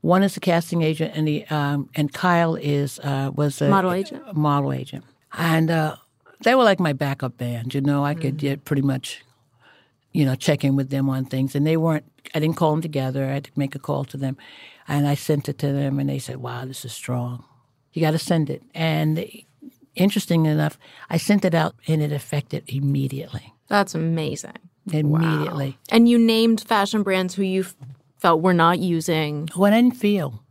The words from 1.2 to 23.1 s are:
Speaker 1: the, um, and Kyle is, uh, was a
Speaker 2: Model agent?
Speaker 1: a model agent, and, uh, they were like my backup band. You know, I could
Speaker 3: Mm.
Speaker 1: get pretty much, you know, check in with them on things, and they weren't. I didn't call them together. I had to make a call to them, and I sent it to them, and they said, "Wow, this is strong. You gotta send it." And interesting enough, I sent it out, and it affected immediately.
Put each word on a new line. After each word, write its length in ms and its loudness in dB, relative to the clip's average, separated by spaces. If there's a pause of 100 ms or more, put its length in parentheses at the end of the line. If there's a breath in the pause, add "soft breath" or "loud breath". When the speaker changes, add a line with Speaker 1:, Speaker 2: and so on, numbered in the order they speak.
Speaker 1:
the, 220 -2
um, 480 -2
and 160 -2
Kyle 420 2
is, 460 -2
uh, 340 -4
was 260 -2
a 80 2
Speaker 2:
Model 240 4
agent? 360 -6
Speaker 1:
a 60 -16
model 380 2
agent, 320 -10 (320)
and, 340 2
uh, 260 0 (480)
they 100 6
were 100 6
like 140 6
my 140 2
backup 440 -4
band. 380 -6
You 60 0
know, 240 2
I 100 0
could 200 -4
Speaker 3:
Mm. 40 -8
Speaker 1:
get 260 -4
pretty 180 0
much, 420 -4 (880 soft breath)
you 120 2
know, 120 2
check 280 0
in 120 2
with 140 -2
them 200 0
on 140 -2
things, 300 -4
and 120 0
they 100 2
weren't. 280 0 (300)
I 60 0
didn't 160 0
call 160 2
them 100 0
together. 440 -4
I 80 -4
had 100 -6
to 120 -18
make 180 -2
a 60 -10
call 260 -4
to 100 -16
them, 200 -4 (500 loud breath)
and 220 0
I 60 2
sent 340 -2
it 100 -8
to 140 -2
them, 260 -2
and 100 -2
they 100 -4
said, 180 -10
"Wow, 300 -10
this 180 -14
is 80 -12
strong. 500 -6 (500)
You 100 -4
gotta 160 2
send 320 0
it." 120 -8 (120)
And 500 0 (680)
interesting 520 2
enough, 320 0 (300 loud breath)
I 80 -2
sent 280 2
it 100 2
out, 200 0 (140)
and 140 2
it 100 -2
affected 560 -6
immediately. 880 -4 (140)